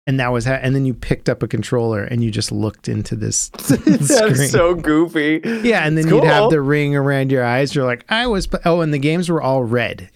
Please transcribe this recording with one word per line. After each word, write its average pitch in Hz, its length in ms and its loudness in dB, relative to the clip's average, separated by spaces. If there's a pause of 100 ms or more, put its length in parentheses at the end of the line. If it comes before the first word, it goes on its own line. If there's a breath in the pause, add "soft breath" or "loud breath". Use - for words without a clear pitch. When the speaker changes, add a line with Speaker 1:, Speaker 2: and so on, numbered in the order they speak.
Speaker 1:
and 135 120 0
that 123 120 0
was 117 120 -2
how, 131 100 0
and 131 200 -2
then 135 100 0
you 131 100 -2
picked - 340 -4
up 123 140 -2
a 113 60 -4
controller 117 540 -2
and 120 200 -4
you 113 80 0
just 110 220 -4
looked 104 360 -4
into 107 280 -4
this 107 320 -4
<laughs> - 100 -18
Speaker 2:
<laughs> - 100 -8
That's 254 400 2
Speaker 1:
screen. 214 400 2
Speaker 2:
so 175 260 2
goofy. 156 720 0
Speaker 1:
Yeah, 220 420 0
and 156 100 2
then 160 100 0
Speaker 2:
It's 160 60 4
Speaker 1:
you'd 160 120 6
have 156 180 4
Speaker 2:
cool. 214 80 4
Speaker 1:
the 156 100 4
ring 143 360 0
around 139 360 0
your 127 120 2
eyes. 123 320 0
You're 131 100 0
like, 120 220 -4
"I 226 180 -2
was," 202 220 -2
pl-, - 160 -4
oh, 170 180 2
and 156 120 0
the 147 40 -2
games 160 300 -2
were 165 140 0
all 131 220 0
red. 110 520 -4